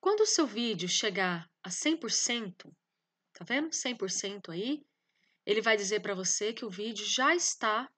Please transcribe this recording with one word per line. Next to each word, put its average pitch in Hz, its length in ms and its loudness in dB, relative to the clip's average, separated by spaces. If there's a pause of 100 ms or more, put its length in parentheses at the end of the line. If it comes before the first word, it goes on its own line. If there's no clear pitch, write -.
Quando 427 200 2
o 427 60 8
seu 330 200 2
vídeo 208 420 -2
chegar 180 580 0 (160)
a 185 80 -10
cem 302 240 2
por 254 160 -4
cento, 220 640 -2 (600)
tá 175 100 -14
vendo? 294 300 0
Cem 247 200 -2
por 196 160 -4
cento 196 400 -6
aí, 233 320 -2 (640)
ele 208 160 2
vai 220 160 4
dizer 202 240 0
pra 202 140 -2
você 208 400 -2
que 247 100 -8
o 214 60 -6
vídeo 208 340 -6
já 269 300 2
está 233 520 0 (120)